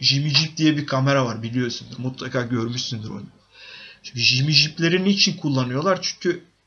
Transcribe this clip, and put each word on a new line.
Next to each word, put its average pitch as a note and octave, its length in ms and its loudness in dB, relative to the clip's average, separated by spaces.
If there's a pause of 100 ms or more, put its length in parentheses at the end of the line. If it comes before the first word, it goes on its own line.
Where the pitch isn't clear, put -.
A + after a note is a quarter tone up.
Jimmy C#3 300 2
Jeep D3+ 260 0
diye D#3 200 4
bir C#3+ 100 -4
kamera C3+ 400 2
var A2 160 -4
biliyorsundur. A#2+ 560 -4
Mutlaka B2+ 440 -4
görmüşsündür A#2 680 -4
onu. G2+ 160 -12 (760)
Şimdi - 180 -10
Jimmy C#3 320 2
Jeep'leri E3 520 2
niçin G3 320 2
kullanıyorlar? C#3+ 640 0
Çünkü - 420 -4 (220)